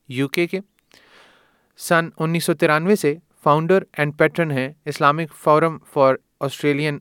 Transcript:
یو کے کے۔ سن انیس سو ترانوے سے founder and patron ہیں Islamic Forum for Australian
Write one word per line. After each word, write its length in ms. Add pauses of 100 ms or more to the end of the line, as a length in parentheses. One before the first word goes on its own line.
یو 180
کے 200
کے۔ 120 (1160)
سن 320 (100)
انیس 240
سو 100
ترانوے 420
سے 200 (320)
founder 320 (220)
and 100 (100)
patron 300
ہیں 220 (160)
Islamic 360
Forum 520 (200)
for 180 (280)
Australian 580